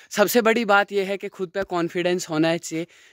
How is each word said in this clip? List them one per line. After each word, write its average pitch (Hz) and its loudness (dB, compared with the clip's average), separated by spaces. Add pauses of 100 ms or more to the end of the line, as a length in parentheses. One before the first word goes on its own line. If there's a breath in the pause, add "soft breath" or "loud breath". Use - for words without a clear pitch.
(120 loud breath)
सबसे 208 2
बड़ी 226 2
बात 202 2
यह 196 0
है 196 -4
कि 202 -10
खुद 185 -10
पे 196 -6
कॉन्फिडेंस 175 -2
होना 165 2
चाहिए 165 -8 (260 soft breath)